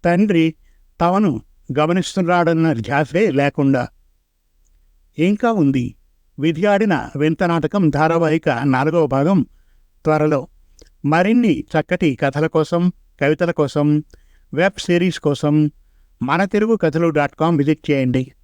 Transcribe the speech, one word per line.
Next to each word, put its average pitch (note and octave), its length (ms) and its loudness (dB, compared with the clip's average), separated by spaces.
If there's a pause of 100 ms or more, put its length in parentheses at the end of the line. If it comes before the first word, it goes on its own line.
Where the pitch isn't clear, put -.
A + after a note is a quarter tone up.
తండ్రి F3 500 2 (460)
తమను F3+ 300 2 (480)
గమనిస్తున్నాడన్న E3+ 920 0
ధ్యాసే C#3+ 580 -2
లేకుండా. C#3 560 0 (1300)
ఇంకా G#3 340 0
ఉంది C#3 340 0 (540)
విధి D#3+ 260 -2
ఆడిన G3+ 300 2 (200)
వింత D#3 280 0
నాటకం E3+ 460 0
ధారావాహిక D#3+ 600 0
నాలుగవ C#3 560 0
భాగం C#3 340 2 (680)
త్వరలో. D3+ 420 0 (580)
మరిన్ని F#3+ 540 2
చక్కటి E3 560 -2
కథల D3 320 -2
కోసం, E3 340 0 (400)
కవితల E3 300 0
కోసం, D3 360 0 (680)
వెబ్ F3+ 260 -2
సిరీస్ F3 400 0
కోసం D3 360 0 (640)
మన D#3+ 240 -2
తెలుగు G#3+ 300 0
కథలు E3 340 0
డాట్ D3 260 -2
కామ్ D#3+ 220 0
విజిట్ D3+ 340 -2
చేయండి. C3 320 0 (200)